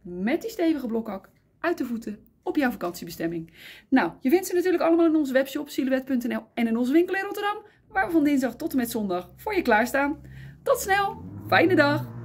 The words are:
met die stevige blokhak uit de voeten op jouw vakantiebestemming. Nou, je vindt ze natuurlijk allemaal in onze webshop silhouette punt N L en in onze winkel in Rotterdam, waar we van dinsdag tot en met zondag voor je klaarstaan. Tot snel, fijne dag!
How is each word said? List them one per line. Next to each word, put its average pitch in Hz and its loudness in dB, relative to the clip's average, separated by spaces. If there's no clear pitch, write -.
met 196 -4
die 453 -8
stevige 311 0
blokhak 220 -6
uit 330 -2
de 277 -2
voeten 226 -8
op - -4
jouw 262 2
vakantiebestemming. 170 -8
Nou, 190 2
je 262 -2
vindt 370 2
ze 381 -4
natuurlijk 349 2
allemaal 330 4
in 320 4
onze 269 0
webshop 277 0
silhouette 262 -2
punt 247 -2
N 220 -4
L 220 -8
en 233 0
in 226 0
onze 254 0
winkel 359 4
in 381 -2
Rotterdam, 415 -4
waar 392 -2
we 381 -6
van 320 4
dinsdag 269 2
tot 320 -6
en 277 0
met 233 0
zondag 185 -4
voor 427 -6
je 370 2
klaarstaan. 262 2
Tot 480 2
snel, 392 0
fijne 339 4
dag! 294 2